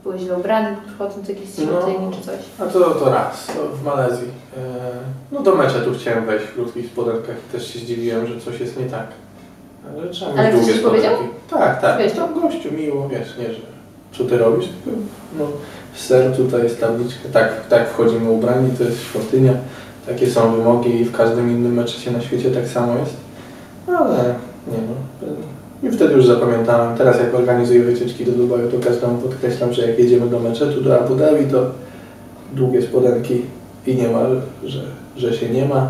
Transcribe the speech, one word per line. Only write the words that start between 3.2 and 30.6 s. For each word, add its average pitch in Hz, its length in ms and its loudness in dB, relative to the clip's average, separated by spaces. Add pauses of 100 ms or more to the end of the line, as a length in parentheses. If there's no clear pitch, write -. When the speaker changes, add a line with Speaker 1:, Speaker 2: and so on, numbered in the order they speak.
Speaker 2:
to - 300 -6
w 135 60 -10
Malezji. 123 440 -2 (300)
E, - 20 -12 (720)
no 277 100 -4
do 190 140 6
meczetu 127 440 2
chciałem 113 260 -2
wejść 107 200 -2
w - 80 -14
krótkich 120 340 -6
spodenkach 117 480 -4 (140)
i - 20 -14
też 120 220 -10
się 120 60 -10
zdziwiłem, 113 480 -4
że 120 140 -8
coś - 180 -10
jest - 200 -8
nie 127 60 -4
tak. - 220 -8 (880)
Ale 165 120 -8
trzeba 185 220 -8
mieć - 80 -2
Speaker 1:
Ale 220 100 4
ktoś 196 120 4
Speaker 2:
długie 220 120 4
Speaker 1:
ci 226 120 2
powiedział? 220 280 4
Speaker 2:
spodenki. - 220 -4 (140)
Tak, - 320 0
tak. - 160 2
Speaker 1:
Wiesz, 214 160 0
Speaker 2:
Tam - 280 -4
gościu - 320 -2
miło, 143 360 -4
wiesz, 117 280 -8
nie, 117 160 -6
że 110 60 -12 (580)
co 127 60 0
ty 123 140 2
robisz? 113 320 2 (140)
Tylko, 240 140 -6 (420)
no, 147 60 -2 (500)
ser, 131 400 4
tutaj 123 280 2
jest 117 180 0
tabliczka, 120 520 -2
tak, 113 180 4 (180)
tak 117 200 4
wchodzimy 113 420 2
ubrani, 123 460 2
to 123 60 0
jest 117 200 -2
świątynia, 131 500 2 (540)
takie 123 240 0
są 113 200 4
wymogi 117 500 2
i 117 40 2
w - 120 -6
każdym 120 340 2
innym 120 220 2
meczecie 120 380 -2
na 117 100 -2
świecie 127 300 -2
tak 120 160 -2
samo 120 300 -2
jest. - 160 -4 (760)
Ale 294 480 2 (320)
nie 117 100 -6 (100)
no, 135 400 -10 (560)
i 240 80 0
wtedy 147 220 4
już 127 120 8
zapamiętałem. 117 720 2
Teraz 131 220 4
jak 120 160 2
organizuję 120 480 4
wycieczki 120 420 0
do 123 60 0
Dubaju, 120 400 2
to 123 160 0
każdemu 120 300 2
podkreślam, 123 560 -2
że 117 140 0
jak 113 120 0
jedziemy 120 300 6
do 117 100 0
meczetu, 131 420 0